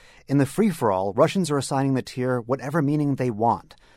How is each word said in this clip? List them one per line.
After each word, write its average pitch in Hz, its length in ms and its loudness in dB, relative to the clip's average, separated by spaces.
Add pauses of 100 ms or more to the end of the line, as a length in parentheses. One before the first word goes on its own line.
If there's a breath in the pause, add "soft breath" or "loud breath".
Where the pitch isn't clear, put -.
(260 soft breath)
In 139 120 2
the 135 80 4
free-for-all, 101 640 0
Russians 156 380 2
are 143 80 0
assigning 135 340 -2
the 127 80 0
tear 127 400 -2
whatever 127 400 -2
meaning 143 360 0
they 127 140 -2
want. 107 460 -2 (200 soft breath)